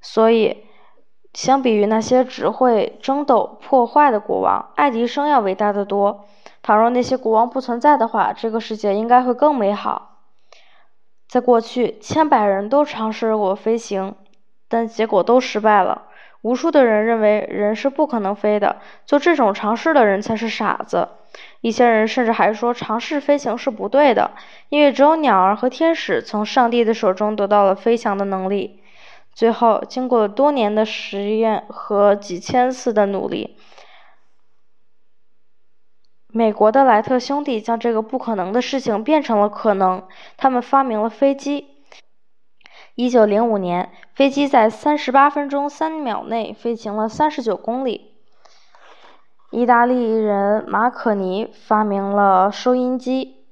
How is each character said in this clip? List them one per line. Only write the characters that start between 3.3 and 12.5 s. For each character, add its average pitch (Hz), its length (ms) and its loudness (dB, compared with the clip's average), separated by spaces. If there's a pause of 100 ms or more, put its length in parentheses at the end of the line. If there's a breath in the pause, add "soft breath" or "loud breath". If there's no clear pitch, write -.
破 247 260 2
坏 294 240 4
的 214 80 0
国 - 220 -4
王， - 340 -2
爱 285 160 2
迪 233 160 -2
生 285 220 -2
要 285 100 4
伟 196 160 -2
大 208 160 -2
得 202 140 -4
多。 202 400 -2 (360 loud breath)
倘 214 160 2
若 226 120 4
那 247 120 0
些 254 140 -2
国 247 160 -2
王 220 180 2
不 208 120 -6
存 240 180 -6
在 294 160 4
的 226 120 0
话， 214 260 0
这 226 180 -6
个 226 80 -2
世 220 160 -10
界 214 180 -2
应 220 140 -2
该 247 160 6
会 247 100 -2
更 294 220 2
美 208 180 0
好。 - 440 -8 (1080 soft breath)
在 254 120 -2
过 247 220 4
去， 233 380 -4
千 311 280 -2
百 240 180 4
人 196 220 0